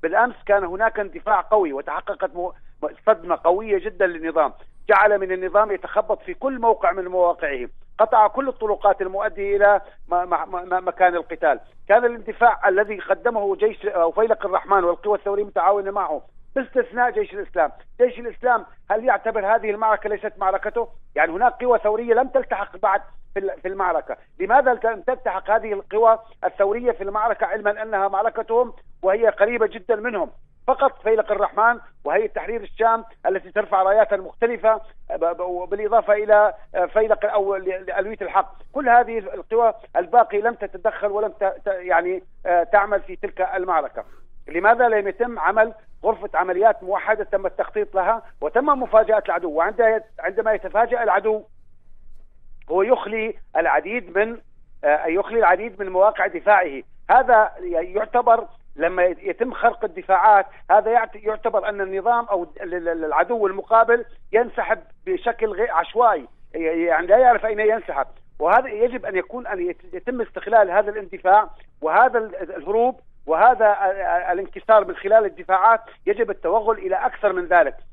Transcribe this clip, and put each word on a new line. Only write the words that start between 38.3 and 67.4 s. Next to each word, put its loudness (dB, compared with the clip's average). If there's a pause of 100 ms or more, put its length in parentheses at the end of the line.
كل -2
هذه 4
القوى 0 (220)
الباقية 2
لم 0
تتدخل -6
ولم -2
ت-، -2 (220)
ت-، -4
يعني، -2 (220)
آه، 2
تعمل 2
في -14
تلك -8
المعركة. -4 (440)
لماذا 2
لم 0
يتم -6
عمل 0 (300)
غرفة -4
عمليات 0
موحدة -4
تم -4
التخطيط -6
لها 0 (200)
وتم -2
مفاجأة 2
العدو؟ -4
وعند-، 0 (160)
عندما -2
يتفاجأ -2
العدو 0 (1300)
هو 2
يخلي -2 (240)
العديد -2
من، -2 (460)
آه، 2
يخلي -2
العديد 0
من -8
مواقع 2
دفاعه. 0 (260)
هذا 6 (100)
ي-، -4
يعتبر 2 (280)
لما 0
يت-، -2
يتم -6
خرق 0
الدفاعات، 4 (260)
هذا 4
يعت-، 0
يعتبر -4
أن -6
النظام -2
أو -2
ال-، -12
ال-، -4
ال-، -4
العدو 0
المقابل 2 (280)
ينسحب 0 (260)
بشكل -4
غير -4
عشوائي، 0 (280)
ي-، -6
يعني 0
لا 6
يعرف 6